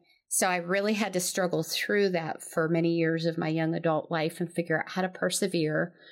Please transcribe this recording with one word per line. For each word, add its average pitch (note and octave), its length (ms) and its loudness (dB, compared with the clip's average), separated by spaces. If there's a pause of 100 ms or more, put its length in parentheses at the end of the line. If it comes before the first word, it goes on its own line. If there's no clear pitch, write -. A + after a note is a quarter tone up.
(340)
So G3 140 2
I F3+ 80 2
really G3 380 0
had G3+ 180 -2
to F3+ 80 0
struggle F3+ 420 0
through G3+ 500 2
that D#3+ 300 -2
for D#3+ 280 0
many E3 240 4
years E3 320 2
of E3 120 0
my D#3+ 120 -2
young D#3+ 260 0
adult E3 340 0
life E3 300 -2
and E3+ 100 -4
figure E3+ 300 -2
out - 120 -8
how F#3 100 -4
to F#3 80 0
persevere, F3 840 0 (180)